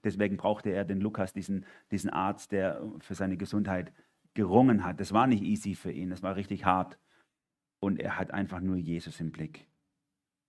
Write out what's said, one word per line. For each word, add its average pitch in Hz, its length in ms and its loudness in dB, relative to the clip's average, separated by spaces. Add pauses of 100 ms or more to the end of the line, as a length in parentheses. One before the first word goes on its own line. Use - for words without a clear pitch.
Deswegen 98 340 0
brauchte 104 320 -2
er 98 140 0
den 98 160 -2
Lukas, 104 320 -2
diesen, 98 340 -4 (240)
diesen 101 200 -2
Arzt, 95 420 -2
der 95 280 0 (200)
für - 140 -10
seine 95 220 -2
Gesundheit 95 560 -2 (420)
gerungen 107 500 8
hat. 90 140 -4
Das 95 140 -6
war 117 140 6
nicht 110 160 4
easy 101 320 -2
für 85 180 -8
ihn, 92 160 -6
das 90 140 -8
war 95 120 -2
richtig 98 300 -6
hart. 92 340 2 (800)
Und 98 220 0
er - 180 -4
hat 95 120 -4
einfach 92 300 -4
nur 92 160 0
Jesus 82 440 -4
im 80 100 -4
Blick. - 380 -12 (800)